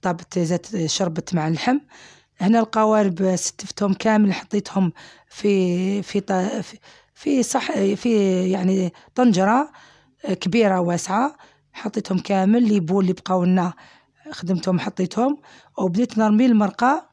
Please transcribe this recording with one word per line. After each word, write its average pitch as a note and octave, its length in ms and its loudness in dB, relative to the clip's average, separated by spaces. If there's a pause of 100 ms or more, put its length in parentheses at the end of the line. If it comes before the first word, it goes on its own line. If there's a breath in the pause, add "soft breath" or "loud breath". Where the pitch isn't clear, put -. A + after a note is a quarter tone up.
طابت F3 360 -4
زات F3 480 -2
شربت E3+ 480 -4
مع D#3 140 0
اللحم. A#3+ 300 0 (600 loud breath)
هنا A3 200 4
القوارب G#3 760 2
ستفتهم - 580 -4
كامل، G#3+ 380 2
حطيتهم G3 600 -2 (360 loud breath)
في، F#3+ 760 0
في - 180 -4
ط-، G3 120 -6
في، F#3+ 460 -4 (360 soft breath)
في C#4 280 0
صح-، - 300 -2
في G3 800 0
يعني F#3 420 0 (220 loud breath)
طنجرة A#3 560 2 (540 soft breath)
كبيرة G3 560 0
واسعة، F#3+ 560 -2 (360 soft breath)
حطيتهم G3+ 460 -4
كامل. G3+ 440 2
لي G#3 180 2
بول F#3 220 0
اللي F#3 100 2
بقاو F3+ 320 -2
لنا F3+ 280 2 (580 soft breath)
خدمتهم، F3+ 480 -2
حطيتهم، G#3+ 600 -4 (400 loud breath)
وبديت G#3+ 400 -2
نرمي A3 280 4
المرقة A#3+ 680 2